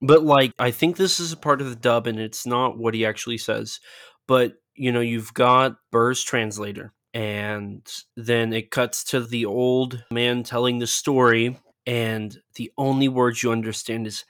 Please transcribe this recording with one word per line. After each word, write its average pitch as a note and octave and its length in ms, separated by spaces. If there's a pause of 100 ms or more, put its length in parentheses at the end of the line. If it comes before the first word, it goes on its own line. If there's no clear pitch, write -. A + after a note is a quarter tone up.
But, D#3 220
like, C#3 340
I B2 140
think E3 240
this F#3 240
is E3+ 100
a D#3+ 60
part C#3+ 240
of C3+ 100
the A#2 60
dub, A#2 320
and A2 100
it's A2 260
not B2 320
what A2+ 180
he A2 120
actually A2 320
says. A2+ 400 (480)
But, B2+ 280 (200)
you B2+ 160
know, A#2+ 100
you've A#2 340
got B2+ 420 (160)
Burr's A#2+ 320
translator, G#2 680 (200)
and G#2 760 (300)
then A#2 380
it A2+ 160
cuts - 340
to C3 160
the A#2 240
old B2+ 640
man A#2+ 320
telling B2 360
the A#2+ 80
story, B2 720 (280)
and A2+ 520 (160)
the - 240
only C3+ 300
words B2 340
you A#2 100
understand A2+ 540
is - 240